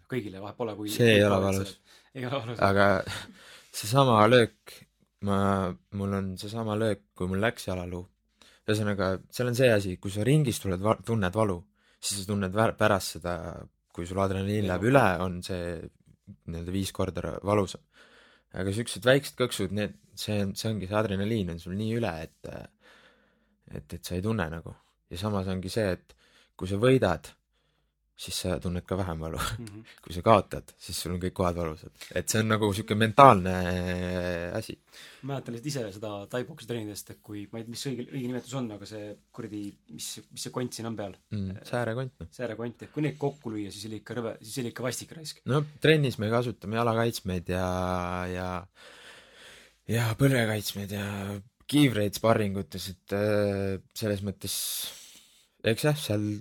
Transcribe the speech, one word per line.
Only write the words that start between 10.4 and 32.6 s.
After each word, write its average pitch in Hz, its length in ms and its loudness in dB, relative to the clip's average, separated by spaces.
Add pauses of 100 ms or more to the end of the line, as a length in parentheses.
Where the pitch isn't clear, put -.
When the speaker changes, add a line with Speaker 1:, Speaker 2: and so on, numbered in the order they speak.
Speaker 2:
tuled 92 200 -2
va-, 107 240 2
tunned 104 300 0
valu, 104 240 2 (420)
siis 98 220 -4
sa 92 100 -10
tunned 98 220 0
vä-, 110 220 2
pärast 104 420 2
seda, 85 480 -8 (260)
kui 87 140 -8
sul 92 120 -6
adrenaliin 98 460 0
Speaker 1:
Jah. 92 140 0
Speaker 2:
läheb 90 140 -2
üle, 104 280 6
on 90 220 -4
see 87 380 -6 (680)
nii-öelda 85 240 -8
viis 95 220 -2
korda 92 280 -2
ra-, - 220 -6
valusam. 101 380 2 (760)
Aga 95 160 -2
siuksed 101 320 -6
väiksed 139 320 4
kõksud, 107 380 -2
need, 104 220 -2 (200)
see 104 280 -2
on, 98 120 -2
see - 140 -4
ongi, 101 180 -2
see 98 80 -4
adrenaliin 104 560 0
on 85 80 -6
sul 87 140 -10
nii 110 240 -2
üle, 113 140 0 (100)
et, - 300 -14 (1200)
et, - 220 -12
et 82 100 -14
sa - 100 -6
ei 90 80 0
tunne 107 280 -2
nagu. 80 240 -12 (360)
Ja - 60 -10
samas 98 320 -2
ongi 92 220 -4
see, 107 220 0
et - 200 -8 (460)
kui 92 100 -6
sa 98 80 -2
võidad, 107 560 4 (840)
siis - 260 -8
sa 90 160 0
tunned 87 260 -4
ka - 100 -2
vähem 90 220 -2
valu. 80 200 -6 (200)
Speaker 1:
Mhm. 110 220 -12 (100)
Speaker 2:
<laughs> - 140 -20
Kui - 100 -12
sa 87 80 -4
kaotad, 98 460 6 (100)
siis - 220 -8
sul 85 140 -4
on 90 60 -2
kõik 90 140 -4
kohad 87 220 2
valusad. 82 340 -6 (240)
Et 90 140 -2
see 113 100 0
on 110 140 2
nagu 107 200 2